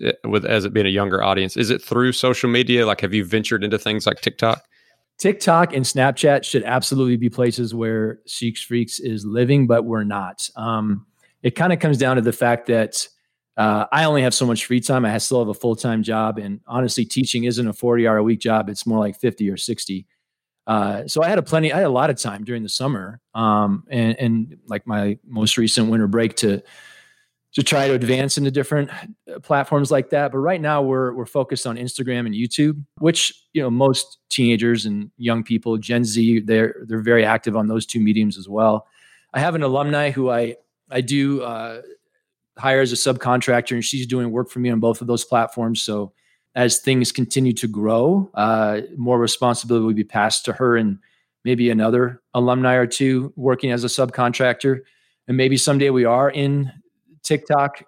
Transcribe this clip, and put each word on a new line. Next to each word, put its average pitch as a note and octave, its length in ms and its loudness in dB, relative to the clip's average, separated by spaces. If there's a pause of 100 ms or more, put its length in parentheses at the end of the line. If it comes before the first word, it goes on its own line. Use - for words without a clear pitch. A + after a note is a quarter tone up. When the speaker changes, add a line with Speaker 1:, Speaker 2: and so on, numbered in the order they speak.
Speaker 1:
eh, - 100 -4 (120)
with, G#2+ 200 -2
as G#2+ 220 0
it G2+ 80 -6
being G#2+ 140 2
a - 20 0
younger F#2+ 340 0
audience? F#2+ 320 0
Is A2+ 140 0
it - 140 -2
through B2 300 0
social B2+ 360 0
media? A#2+ 380 2
Like, G2+ 140 0
have F#2+ 120 -4
you G#2+ 100 2
ventured G2+ 400 -2
into G#2+ 140 -2
things G#2+ 300 -2
like - 140 -2
TikTok? - 440 -2 (540)
Speaker 2:
TikTok F3 520 2
and C3+ 140 -2
Snapchat C#3 580 2
should A#2 200 -2
absolutely B2+ 520 0
be A#2 140 0
places A#2 460 -2
where A2+ 500 -2
Sheiks - 380 -6
Freaks A#2 360 -4
is A2 240 -6
living, B2 440 2
but A#2 180 4
we're A2 180 -2
not. G2+ 520 -6
Um, A2 500 -4 (380)
it B2 120 -2
kinda E3+ 220 0
comes D3 220 2
down C3 160 2
to A#2+ 80 2
the A#2 100 0
fact A#2+ 320 0
that, A2+ 420 -2 (480)
uh, G#2+ 360 0
I D#3 140 2
only D3 180 2
have B2 100 2
so B2+ 140 0
much A2+ 180 0
free B2 160 0
time. B2+ 240 0
I A2 140 0
still B2 200 0
have A2+ 80 0
a G#2 60 -2
full-time A2+ 480 -2
job, A2 380 -2
and G2+ 260 -10
honestly, A#2+ 400 -2
teaching A#2+ 380 -2
isn't A#2+ 240 -2
a G#2 60 -4
forty-hour-a-week A2+ 680 2
job. A2+ 280 0
It's G2+ 200 -8
more A2 120 0
like G2+ 200 -2
fifty G#2+ 300 -2
or F#2+ 80 -6
sixty. G2 500 -8 (580)
Uh, G#2 420 -2
so D3+ 160 -2
I E3 60 0
had G#3 80 2
a D#3+ 60 0
plenty, D#3 280 0
I D3 60 -2
had F#3+ 80 2
a D3+ 40 0
lot C3 200 2
of C3+ 80 -2
time G#2 260 -8
during A#2 200 -6
the G2+ 60 -8
summer, A#2+ 520 -6 (120)
um, G#2 560 2
and, A#2 300 0
and, A#2 460 -2
like, - 200 -8
my G#2 400 -2
most A2+ 320 -2
recent A2+ 320 2
winter A2 180 2
break A2 300 0
to, G2+ 240 0 (920)
to C#3 100 0
try C#3 240 2
to C#3 60 2
advance B2+ 440 0
into C#3 140 0
different, C#3+ 400 -2
uh, - 480 -18
platforms C#3+ 520 0
like C3+ 180 2
that. C#3+ 240 0
But C3+ 60 -2
right E3+ 200 0
now D3+ 220 0
we're, C3 320 0
we're A#2+ 120 -8
focused C3+ 400 -4
on A#2+ 120 -6
Instagram B2 480 -4
and G#2+ 100 -4
YouTube, D3 480 0 (160)
which, E3 340 0 (200)
you D#3 80 0
know, B2+ 80 0
most C3 500 2 (100)
teenagers A#2 560 2
and G#2 300 -6
young A#2 260 -2
people, A2+ 360 -2
Gen A#2+ 260 0
Z, A2+ 380 2
they're, A2 340 2 (100)
they're A2+ 140 -6
very A2+ 240 4
active A2 320 0
on A2 120 0
those A2 180 -2
two A#2 160 -2
mediums G#2+ 360 2
as F#2+ 120 -16
well. A2 380 2 (460)
I C3 60 -4
have D#3+ 160 0
an D#3 80 -2
alumni C#3+ 480 0
who C3+ 180 0
I, A#2 280 0 (340)
I B2+ 80 -2
do, C#3 440 0
uh, A2+ 380 -10 (760)
hire C3+ 240 4
as B2 100 4
a A#2+ 40 -2
subcontractor, B2 760 0
and A#2+ 140 -2
she's B2+ 200 -4
doing A#2+ 260 -2
work B2 180 -4
for B2+ 100 -10
me B2 100 0
on A2+ 120 2
both A#2 180 2
of A#2+ 80 -10
those A#2 160 0
platforms. A2+ 580 -2
So G#2 300 -6 (440)
as B2 240 2
things B2+ 320 2
continue B2+ 420 0
to A#2 140 -4
grow, A2+ 640 2
uh, G#2+ 480 0 (140)
more A#2+ 240 0
responsibility A#2 680 0
will A2 80 2
be G#2 100 0
passed G#2 420 -2
to A#2+ 80 -2
her A#2+ 220 2
and G#2+ 220 0 (480)
maybe A#2+ 240 2
another A#2+ 500 2 (140)
alumni B2+ 400 2
or B2 140 2
two C3 480 0
working B2+ 360 0
as A#2+ 120 -2
a B2 40 -2
subcontractor. B2+ 920 0 (480)
And B2+ 100 0
maybe C3 180 2
someday C#3 360 2
we B2+ 140 4
are B2+ 260 4
in C#3 400 -2 (500)
TikTok C#3+ 680 0